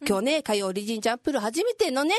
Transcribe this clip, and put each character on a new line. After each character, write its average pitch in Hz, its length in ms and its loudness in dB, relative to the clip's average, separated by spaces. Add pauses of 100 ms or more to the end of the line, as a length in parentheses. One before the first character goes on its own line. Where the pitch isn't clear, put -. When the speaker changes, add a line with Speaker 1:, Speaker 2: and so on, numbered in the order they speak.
Speaker 1:
う 294 40 -10
ん。 - 20 -6
Speaker 2:
今 196 120 2
日 202 60 0
ね、 294 180 2
火 214 140 0
曜 196 160 -2
リ 202 120 -4
ジ 220 140 -4
ン - 20 -8
チ 226 80 0
ャ 233 80 0
ン - 20 -6
プ 302 140 -2
ル 269 80 0
初 233 220 -2
め 466 120 0
て 349 160 2
の 269 140 0
ね、 349 140 2